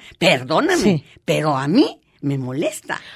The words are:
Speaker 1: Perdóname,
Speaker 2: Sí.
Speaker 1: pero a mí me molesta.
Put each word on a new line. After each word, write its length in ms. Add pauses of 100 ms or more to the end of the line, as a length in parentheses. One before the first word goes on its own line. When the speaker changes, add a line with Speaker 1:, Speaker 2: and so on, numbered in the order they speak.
(200)
Speaker 1:
Perdóname, 600
Speaker 2:
Sí. 220 (200)
Speaker 1:
pero 340
a 100
mí 320 (220)
me 160
molesta. 640 (160)